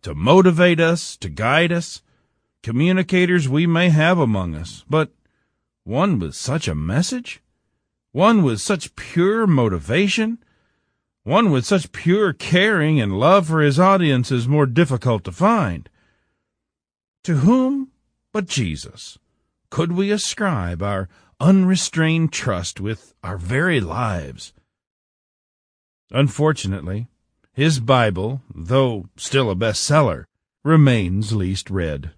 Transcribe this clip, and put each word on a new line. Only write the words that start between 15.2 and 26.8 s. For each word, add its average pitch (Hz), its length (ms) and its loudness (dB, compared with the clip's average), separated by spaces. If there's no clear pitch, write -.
to - 80 -10
find. 160 580 0
To 170 140 -2
whom 262 560 2
but 208 160 -4
Jesus - 720 -6
could 165 220 -2
we 196 180 -2
ascribe 113 720 -4
our 98 260 -6
unrestrained 165 960 2
trust 90 480 -6
with 104 420 -8
our 87 160 -8
very 131 420 -2
lives? 87 720 -6
Unfortunately, 117 960 -2